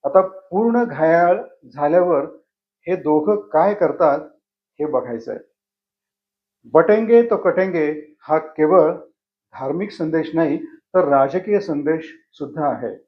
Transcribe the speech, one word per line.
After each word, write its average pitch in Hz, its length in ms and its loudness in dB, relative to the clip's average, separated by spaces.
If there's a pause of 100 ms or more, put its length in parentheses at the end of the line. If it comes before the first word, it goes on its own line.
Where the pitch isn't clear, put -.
आता 190 180 4
पूर्ण 226 600 -2
घायाळ 170 580 2 (320)
झाल्यावर 151 520 0 (640)
हे 185 80 -2
दोघं 151 400 0
काय 196 380 0
करतात 156 460 0 (600)
हे 147 60 -2
बघायचंय. 123 520 -6 (1400)
बटेंगे 214 480 4
तो 226 160 0
कटेंगे 170 840 -2
हा 156 160 -2
केवळ 156 560 2 (600)
धार्मिक 160 380 -6
संदेश 160 440 -4
नाही 160 300 0
तर - 420 -2
राजकीय 170 520 2
संदेश 156 540 -4 (180)
सुद्धा 147 340 -8
आहे. 113 300 -4 (120)